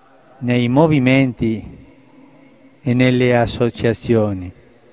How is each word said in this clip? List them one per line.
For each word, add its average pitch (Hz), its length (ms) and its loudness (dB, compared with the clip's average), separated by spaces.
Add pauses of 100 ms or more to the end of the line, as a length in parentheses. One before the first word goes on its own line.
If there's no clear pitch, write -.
(400)
nei 123 300 0
movimenti 127 1080 0 (1040)
e 120 120 -2
nelle 123 420 2
associazioni. 110 1160 -2 (400)